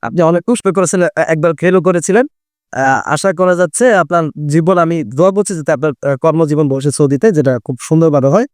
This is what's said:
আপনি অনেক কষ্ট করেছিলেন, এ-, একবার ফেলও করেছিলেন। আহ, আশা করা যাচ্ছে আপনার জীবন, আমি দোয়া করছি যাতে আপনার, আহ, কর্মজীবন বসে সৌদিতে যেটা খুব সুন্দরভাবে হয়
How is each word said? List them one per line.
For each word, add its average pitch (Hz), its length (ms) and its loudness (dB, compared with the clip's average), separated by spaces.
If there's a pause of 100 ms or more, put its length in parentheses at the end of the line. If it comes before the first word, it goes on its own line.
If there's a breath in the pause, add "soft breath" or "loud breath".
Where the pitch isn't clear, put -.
আপনি 139 200 -2
অনেক 170 240 2
কষ্ট 233 220 -2
করেছিলেন, 180 480 0
এ-, 160 120 -2
একবার 165 260 0
ফেলও 180 280 0
করেছিলেন। 185 440 0 (460)
আহ, 131 360 0
আশা 170 240 -2
করা 180 240 0
যাচ্ছে 208 380 2
আপনার 170 300 0 (220)
জীবন, 165 320 2
আমি 165 260 0
দোয়া 135 260 0
করছি 196 240 -2
যাতে 156 180 -4
আপনার, 147 200 -2 (100)
আহ, 139 140 -2
কর্মজীবন 156 520 0
বসে 135 220 -2
সৌদিতে 143 420 2
যেটা 135 320 0
খুব 131 160 -8
সুন্দরভাবে 151 480 2
হয় 208 260 2